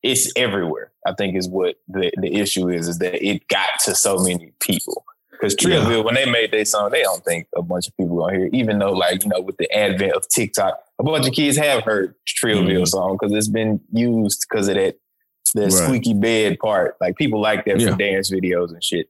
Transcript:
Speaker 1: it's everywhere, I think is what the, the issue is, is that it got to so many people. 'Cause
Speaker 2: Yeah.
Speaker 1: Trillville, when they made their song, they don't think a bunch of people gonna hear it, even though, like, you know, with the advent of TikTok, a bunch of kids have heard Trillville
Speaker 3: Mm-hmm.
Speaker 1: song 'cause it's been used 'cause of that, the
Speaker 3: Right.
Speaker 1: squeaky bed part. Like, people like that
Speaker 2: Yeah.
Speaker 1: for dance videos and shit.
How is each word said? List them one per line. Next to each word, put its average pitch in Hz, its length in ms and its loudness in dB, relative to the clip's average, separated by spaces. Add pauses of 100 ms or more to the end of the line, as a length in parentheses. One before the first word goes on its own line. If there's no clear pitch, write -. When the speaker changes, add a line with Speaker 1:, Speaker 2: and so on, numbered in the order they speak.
Speaker 1:
it's 135 320 0
everywhere, 98 560 -2 (140)
I 90 80 -2
think 95 240 -2
is 92 100 -2
what 90 280 -2 (120)
the, 92 240 -2 (100)
the 85 140 -2
issue 95 340 0
is, 85 180 -2
is 85 120 -4
that 90 260 -2
it 101 240 -2
got 98 360 -2
to 98 100 0
so 98 220 2
many 90 420 -2
people. - 440 -4 (360)
'Cause - 200 0
Speaker 2:
Yeah. 175 180 4
Speaker 1:
Trillville, 113 280 2
when 117 80 0
they 135 160 2
made 117 220 2
their 107 140 0
song, 104 260 0
they 160 100 2
don't 95 240 0
think 85 300 -2
a 87 80 -2
bunch 90 240 -4
of - 100 -16
people 87 220 0
gonna 90 180 0
hear 92 100 0
it, - 60 -4
even 113 240 0
though, 101 140 2
like, 92 320 0
you 104 60 -2
know, 92 120 0
with 95 160 -8
the 85 180 -4
advent 98 380 2
of - 160 -2
TikTok, 98 500 0 (200)
a 123 40 -2
bunch 147 240 0
of 131 60 -2
kids 143 240 2
have 143 260 2
heard 104 300 0 (140)
Trillville 104 400 2
Speaker 3:
Mm-hmm. 90 180 2
Speaker 1:
song 95 320 0
'cause 104 160 -2
it's 107 140 0
been 107 340 0 (100)
used 113 600 0
'cause 101 160 0
of 98 80 0
that, 95 220 0 (580)
the 110 80 2
Speaker 3:
Right. 98 80 2
Speaker 1:
squeaky 113 420 2
bed 107 460 2
part. 98 420 0
Like, 90 140 0
people 110 260 0
like 107 240 0
that 98 140 2
Speaker 2:
Yeah. 110 120 2
Speaker 1:
for 92 60 -2
dance 95 340 0
videos 90 400 0
and 85 120 -12
shit. 85 260 -2